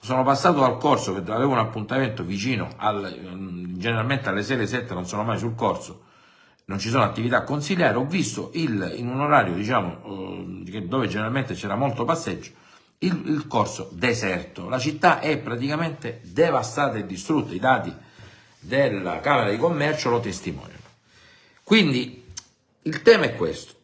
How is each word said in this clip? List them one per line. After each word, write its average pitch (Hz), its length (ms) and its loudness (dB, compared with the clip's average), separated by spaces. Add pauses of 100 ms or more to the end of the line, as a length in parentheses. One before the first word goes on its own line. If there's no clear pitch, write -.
sono 127 220 2
passato 143 400 6
al - 140 4
corso, 131 360 4
perché 95 180 -4
avevo 123 200 2
un 127 60 4
appuntamento 113 640 -2
vicino, 98 540 -2
al, 101 440 -2
mm, 90 560 -8
generalmente 117 520 0
alle 101 140 0
sei, 123 120 0
alle 113 120 0
sette 120 260 -4
non 90 120 -4
sono 104 180 -4
mai 113 140 0
sul 113 180 -2
corso, - 480 -2 (640)
non 95 140 -4
ci 104 100 -4
sono 120 140 4
attività 117 400 0
consigliari, 147 540 0
ho 131 80 0
visto 143 480 -2
il, 107 420 -2
in 120 140 -6
un 131 100 -4
orario, 139 340 4
diciamo, 92 1120 -4
eh, 90 60 -14
che, 101 160 -8
dove 123 200 0
generalmente 113 460 -2
c'era 101 220 -4
molto 117 300 -2
passeggio, 156 460 -4 (480)
il, 175 260 0
il 151 220 -2
corso - 440 -2
deserto. 92 760 -2
La 127 100 0
città 151 400 2
è 151 180 0
praticamente 139 880 -4
devastata 131 720 2
e 101 80 -4
distrutta, 101 480 -2
i 92 60 -4
dati 107 340 2 (680)
della 101 580 0
Camera 127 300 2
di 104 80 0
Commercio 147 520 0
lo 120 120 4
testimoniano. 90 560 -8 (840)
Quindi 151 640 2 (580)
il 156 180 -6
tema 214 240 8
è 117 100 -2
questo. - 380 -4 (100)